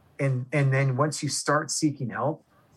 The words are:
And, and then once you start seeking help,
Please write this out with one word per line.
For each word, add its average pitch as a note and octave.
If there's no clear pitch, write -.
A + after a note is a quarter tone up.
And, C3
and C#3
then C3+
once D3
you C#3+
start -
seeking C#3
help, B2